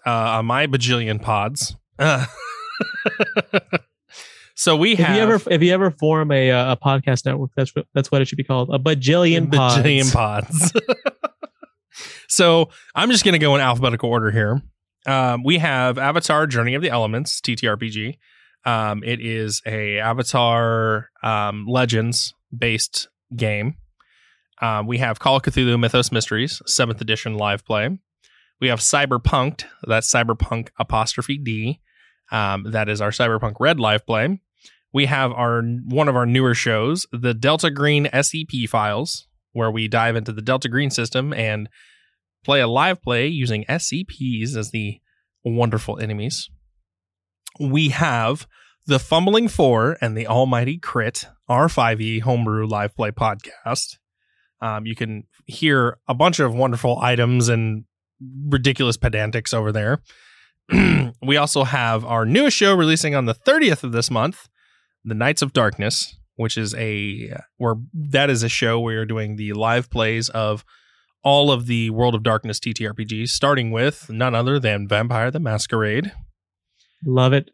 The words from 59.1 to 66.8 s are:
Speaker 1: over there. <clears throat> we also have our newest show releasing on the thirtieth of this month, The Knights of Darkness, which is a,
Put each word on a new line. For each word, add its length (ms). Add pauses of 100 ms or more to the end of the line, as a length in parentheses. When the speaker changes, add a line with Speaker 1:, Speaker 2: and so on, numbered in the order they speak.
Speaker 1:
over 180
there. 300 (680)
<clears throat> 520
we 160
also 260
have 420
our 200
newest 320
show 160
releasing 420
on 100
the 80
thirtieth 500
of 80
this 200
month, 360 (560)
The 120
Knights 260
of 120
Darkness, 600 (200)
which 220
is 180
a, 580 (240)